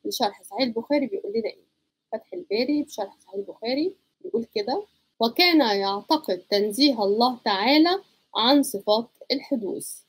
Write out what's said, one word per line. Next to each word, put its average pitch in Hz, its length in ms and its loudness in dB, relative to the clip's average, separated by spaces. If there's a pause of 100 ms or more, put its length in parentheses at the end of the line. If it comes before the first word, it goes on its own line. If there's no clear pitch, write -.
لشرح 208 380 -4
صحيح 214 180 -10
البخاري 254 460 -2
بيقول 202 260 -8
لنا 220 160 -4
ايه. - 160 -14 (480)
فتح - 220 -12
الباري 262 480 -2
بشرح - 380 -10
صحيح - 140 -20
البخاري 254 600 -4 (260)
بيقول 233 240 -6 (100)
كده: 254 320 -4 (340)
"وكان 320 400 4 (200)
يعتقد 202 580 -2 (120)
تنزيه 214 540 2
الله 233 400 0
تعالى 294 560 4 (360)
عن 262 260 4
صفات 214 460 -2 (240)
الحدوث". - 760 -6